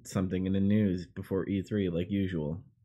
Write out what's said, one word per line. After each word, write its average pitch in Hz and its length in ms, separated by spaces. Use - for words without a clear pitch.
something 92 440
in 95 60
the 98 60
news 98 460
before 95 420
E 98 140
three, 98 280
like 85 200
usual. 90 540